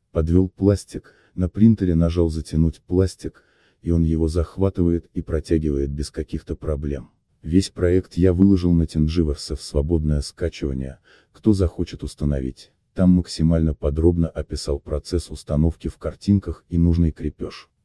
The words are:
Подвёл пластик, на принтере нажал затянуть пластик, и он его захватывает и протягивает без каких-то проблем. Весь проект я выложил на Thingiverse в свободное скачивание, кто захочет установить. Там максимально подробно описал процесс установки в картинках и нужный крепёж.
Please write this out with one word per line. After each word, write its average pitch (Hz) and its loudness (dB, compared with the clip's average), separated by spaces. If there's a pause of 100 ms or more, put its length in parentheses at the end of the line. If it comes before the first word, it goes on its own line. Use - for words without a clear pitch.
(120)
Подвёл 85 2
пластик, - -2 (220)
на 92 -2
принтере 98 4
нажал 82 2
затянуть 80 -2
пластик, - -2 (400)
и 85 -4
он 85 2
его 80 0
захватывает 85 -2
и 87 -8
протягивает 78 -2
без 71 -8
каких-то 80 -10
проблем. 71 -8 (320)
Весь 87 2
проект 90 0
я 92 4
выложил 90 4
на 82 4
Thingiverse 78 -2
в - -10
свободное 76 -2
скачивание, 67 -8 (340)
кто - 0
захочет - -2
установить. 69 -6 (240)
Там 92 4
максимально 82 2
подробно 80 0
описал 76 -8
процесс 78 -6
установки 78 -2
в - -12
картинках - -2
и 85 -2
нужный 85 2
крепёж. - -10 (160)